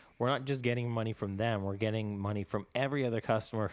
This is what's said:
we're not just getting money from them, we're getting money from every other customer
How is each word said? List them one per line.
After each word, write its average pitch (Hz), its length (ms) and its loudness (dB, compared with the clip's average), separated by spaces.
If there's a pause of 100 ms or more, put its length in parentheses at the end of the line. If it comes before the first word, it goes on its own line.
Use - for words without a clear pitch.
(180)
we're 117 100 2
not 135 160 2
just 135 200 0
getting 120 280 0
money 113 220 0
from 98 220 -4
them, 107 280 2
we're 98 140 -2
getting 107 420 0
money 101 240 -2
from 101 320 -4
every 135 300 0
other 113 160 0
customer 110 520 2